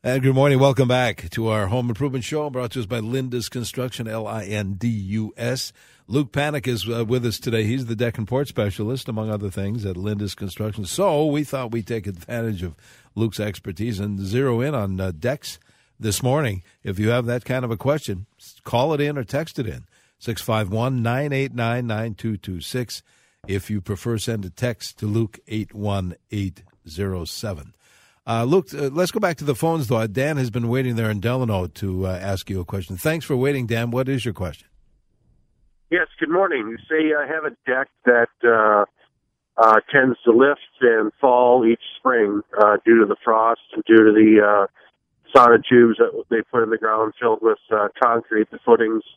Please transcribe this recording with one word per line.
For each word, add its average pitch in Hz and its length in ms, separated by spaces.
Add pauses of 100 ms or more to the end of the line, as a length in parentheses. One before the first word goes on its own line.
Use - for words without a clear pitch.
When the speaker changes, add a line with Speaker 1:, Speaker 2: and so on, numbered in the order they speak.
Speaker 1:
And 127 180
good 131 120
morning. 135 240
Welcome 135 280
back 120 440
to 113 180
our 107 200
Home 120 200
Improvement 131 360
Show, 151 260
brought 123 220
to 131 80
us 113 60
by 120 120
Linda's 120 500
Construction, 123 580
L 110 200
I 107 180
N 101 300
D 95 120
U 107 500
S. 123 360 (340)
Luke 135 240
Panic 143 380
is, 107 180
uh, 117 200
with 123 180
us 110 160
today. 110 240
He's 120 220
the 113 100
deck 120 220
and 104 100
port 135 180
specialist, 110 640
among 110 220
other 104 200
things, 101 360
at 92 100
Linda's 101 380
Construction. 104 500
So 156 400
we 147 180
thought 131 300
we'd 117 140
take 110 200
advantage 104 560
of 85 140 (380)
Luke's 110 260
expertise 104 580
and 101 220
zero 117 400
in 143 140
on, 98 260
uh, 95 180
decks - 400 (400)
this 107 240
morning. 127 400 (200)
If 98 160
you 107 100
have 120 160
that 120 220
kind 127 180
of 113 60
a 113 80
question, 113 480 (120)
s-, - 240
call 131 300
it 143 80
in 147 160
or 123 80
text 156 340
it 120 80
in, 120 180 (340)
six - 240
five 110 260
one, 120 340
nine 135 300
eight 135 220
nine, 120 320
nine 110 280
two 110 220
two 92 240
six. - 420 (460)
If 98 220
you 104 100
prefer, 104 380
send 107 260
a 90 60
text - 480
to 107 80
Luke 107 320 (100)
eight 107 240
one 98 440 (140)
eight 98 320 (240)
zero 90 380
seven. 80 500 (520)
Uh, 113 180
Luke, 165 280
uh, 143 160
let's 175 220
go 220 100
back 175 160
to 147 80
the 143 100
phones, 165 340
though. 113 180
Dan 139 320
has 127 100
been 117 200
waiting 123 280
there 110 140
in 104 100
Delano 113 460
to, 92 400
uh, 92 160
ask 95 260
you 95 100
a 85 60
question. 95 320
Thanks 156 300
for 139 100
waiting, 131 300
Dan. 117 240
What 127 180
is 131 160
your 113 80
question? 87 340 (1200)
Speaker 2:
Yes, 170 160 (120)
good 151 120
morning. 170 380
You 113 100 (100)
say 156 260
I 147 120
have 156 180
a 143 60 (160)
deck 131 220 (180)
that, 117 220 (140)
uh, 107 440 (760)
uh, 110 180 (120)
tends 131 320
to 117 80
lift 139 280 (200)
and 113 400
fall 123 460
each 117 160 (160)
spring, 104 420 (180)
uh, 104 280
due 113 140
to 107 60
the 101 160
frost 113 380 (140)
and 110 100
due 110 220
to 107 60
the, 107 300
uh, 104 240 (720)
sonotubes 120 600
that 113 320
they 113 100 (100)
put 120 120
in 110 80
the 110 80
ground 110 420
filled 113 220
with, 110 160 (120)
uh, 107 180 (140)
concrete, 117 480
the 113 140
footings. 113 380 (140)